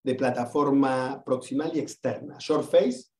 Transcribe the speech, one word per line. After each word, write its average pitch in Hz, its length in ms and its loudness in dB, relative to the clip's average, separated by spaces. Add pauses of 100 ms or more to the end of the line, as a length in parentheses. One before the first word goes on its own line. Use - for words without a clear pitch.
de 131 120 0
plataforma 131 1120 0
proximal 135 500 -2
y 151 60 0
externa. - 580 -6
Shore 147 260 0
face, 208 560 2